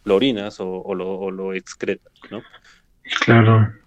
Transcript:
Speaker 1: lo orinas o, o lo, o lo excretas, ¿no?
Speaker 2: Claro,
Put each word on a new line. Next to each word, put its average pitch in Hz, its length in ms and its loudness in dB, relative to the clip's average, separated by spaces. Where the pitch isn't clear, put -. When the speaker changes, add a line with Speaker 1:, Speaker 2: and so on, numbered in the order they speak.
Speaker 1:
lo 98 120 2
orinas 107 440 -2
o, 95 100 -8
o 92 260 -8
lo, 92 240 -6
o 95 120 -8
lo 95 220 -8
excretas, - 580 -8
¿no? 110 160 -14
Speaker 2:
Claro, 110 460 6